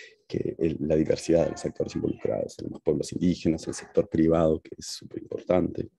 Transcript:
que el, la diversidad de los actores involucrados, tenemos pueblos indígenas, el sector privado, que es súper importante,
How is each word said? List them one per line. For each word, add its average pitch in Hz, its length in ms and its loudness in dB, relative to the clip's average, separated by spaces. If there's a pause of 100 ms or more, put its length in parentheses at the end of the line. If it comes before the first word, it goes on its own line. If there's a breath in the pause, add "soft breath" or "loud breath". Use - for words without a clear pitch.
(280 loud breath)
que - 300 -4
el, 80 220 0
la 78 160 0
diversidad 78 500 2
de - 60 -2
los - 140 -8
actores - 300 -6
involucrados, - 600 -4
tenemos - 260 -10
pueblos 76 320 -2
indígenas, 82 540 0
el 87 60 -4
sector - 360 -2
privado, 80 520 4
que - 160 -16
es - 80 -16
súper - 360 -12
importante, - 760 -2